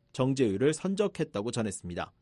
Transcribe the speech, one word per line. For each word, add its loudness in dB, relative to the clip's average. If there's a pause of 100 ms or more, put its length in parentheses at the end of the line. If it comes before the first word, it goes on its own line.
(140)
정제유를 2
선적했다고 -2
전했습니다. -4 (100)